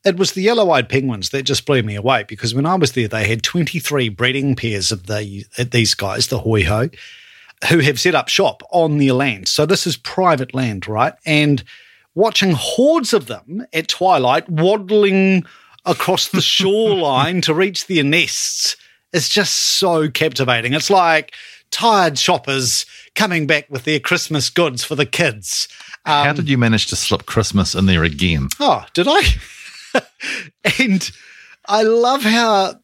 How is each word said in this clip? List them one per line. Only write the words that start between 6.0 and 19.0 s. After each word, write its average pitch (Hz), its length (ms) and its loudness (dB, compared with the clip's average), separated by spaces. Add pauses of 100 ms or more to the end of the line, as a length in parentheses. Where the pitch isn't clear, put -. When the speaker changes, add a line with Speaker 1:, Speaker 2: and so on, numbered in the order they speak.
Speaker 1:
the 123 120 -4
hoi 110 240 0
ho, 107 260 0 (800)
who 170 100 4
have 139 200 0
set 180 160 2
up 131 140 0
shop - 420 0
on 160 260 2
their 135 160 4
land. 127 340 -2
So - 180 0
this 180 200 0
is 165 120 -4
private 160 580 -2
land, 110 320 -4
right? 113 260 0 (120)
And 151 380 2 (520)
watching 196 360 2
hordes 262 640 2
of 156 140 0
them 147 460 -12
at 160 160 -4
twilight 156 600 2
waddling 190 920 2 (420)
across - 440 0
the 185 120 0
Speaker 2:
<laughs> - 120 0
Speaker 1:
shoreline 185 880 2
to 165 120 0
reach 185 340 -2
their 165 160 0
nests - 720 -2 (380)